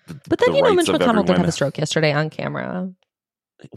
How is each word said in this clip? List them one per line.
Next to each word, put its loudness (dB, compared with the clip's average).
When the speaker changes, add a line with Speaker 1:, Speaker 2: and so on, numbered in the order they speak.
Speaker 1:
th-, -16
Speaker 2:
But -2
then, 4
Speaker 1:
the 0
Speaker 2:
you 4
know, 4
Speaker 1:
rights 2
Speaker 2:
Mitch -2
Speaker 1:
of 2
Speaker 2:
McConnell 0
did 2
have 2
Speaker 1:
everyone. 2
Speaker 2:
a -2
stroke -4
yesterday 0
on -2
camera. -8